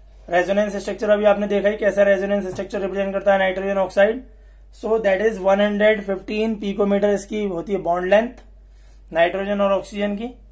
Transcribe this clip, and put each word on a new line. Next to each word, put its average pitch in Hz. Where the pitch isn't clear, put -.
रेजोनेंस 196
स्ट्रक्चर 202
अभी 208
आपने 202
देखा 202
ही 214
कैसा 190
रेजोनेंस 196
स्ट्रक्चर 190
रिप्रेजेंट 196
करता 196
है 196
नाइट्रोजन 190
ऑक्साइड। 202
So 220
that 196
is 220
one 196
hundred 208
fifteen 214
picometer 202
इसकी 208
होती 175
है 196
बॉन्ड 180
लेंथ 226
नाइट्रोजन 190
और 196
ऑक्सीजन 202
की, 233